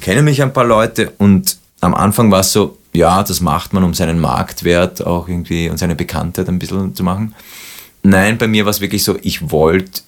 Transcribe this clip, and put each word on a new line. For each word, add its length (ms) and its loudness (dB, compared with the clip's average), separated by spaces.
kennen 240 2
mich 160 2
ein 120 -2
paar 120 2
Leute 520 0
und 400 2
am 140 0
Anfang 360 2
war's 200 2
so, 260 0
ja, 300 4
das 180 -4
macht 320 -2
man, 100 2
um 100 2
seinen 260 0
Marktwert 840 -2
auch 240 -2
irgendwie 400 -4
und 100 -4
seine 160 -2
Bekanntheit 540 -6
ein 100 -2
bisschen 360 -6
zu 80 -6
machen. 300 -4
Nein, 340 4
bei 100 0
mir 180 2
war's 160 -2
wirklich 220 -4
so, 180 0
ich 300 -6
wollte 560 0